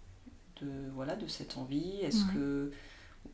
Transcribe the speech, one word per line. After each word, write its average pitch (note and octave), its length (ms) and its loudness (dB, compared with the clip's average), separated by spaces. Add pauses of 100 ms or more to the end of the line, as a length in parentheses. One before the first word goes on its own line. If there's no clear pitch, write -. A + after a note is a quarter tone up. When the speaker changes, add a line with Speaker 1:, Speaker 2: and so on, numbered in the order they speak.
(600)
Speaker 1:
de, C#3+ 60 -2 (280)
voilà, C#3 200 0
de F#3+ 120 -4
cette - 300 -6
envie. D3+ 440 0
Est-ce G3+ 240 8
Speaker 2:
Ouais. F#3+ 80 4
Speaker 1:
que, C#3+ 380 4 (640)